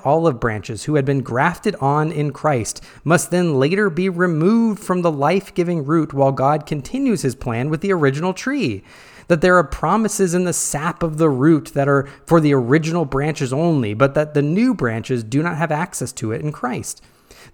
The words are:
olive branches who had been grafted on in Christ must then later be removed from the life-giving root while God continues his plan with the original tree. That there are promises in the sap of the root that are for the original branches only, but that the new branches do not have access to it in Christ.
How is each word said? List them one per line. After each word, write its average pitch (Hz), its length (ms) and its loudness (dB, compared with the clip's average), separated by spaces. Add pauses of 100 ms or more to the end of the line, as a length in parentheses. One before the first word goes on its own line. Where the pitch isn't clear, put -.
olive 151 340 2
branches 110 460 -6
who 147 120 -2
had 139 100 2
been 139 160 0
grafted 160 540 -2
on 147 360 0
in 147 180 -2
Christ 131 540 -2 (200)
must 160 260 2
then 170 280 2
later 190 300 2
be 180 220 -2
removed 185 680 2
from 180 200 -2
the 170 100 2
life-giving 170 760 0
root 151 260 0
while 135 180 2
God 139 360 0
continues 226 560 -2
his 131 120 -2
plan 123 360 -4
with 156 100 -2
the 196 140 -2
original 156 400 0
tree. 185 500 -4 (440)
That 170 120 2
there 180 160 6
are 170 80 6
promises 196 680 0
in 180 100 0
the 175 80 -2
sap 160 500 -4
of 160 140 -2
the 160 140 4
root 139 420 2
that 139 160 0
are 139 180 2 (200)
for 165 120 6
the 147 140 4
original 151 540 2
branches 139 440 -2
only, 135 440 0
but 135 180 2
that 151 220 -2
the 147 80 4
new 202 320 2
branches 117 500 -4
do 131 180 0
not 170 140 -2
have 156 160 -2
access 151 400 -4
to 110 200 -6
it 117 100 -6
in 151 100 -4
Christ. - 500 -8 (520)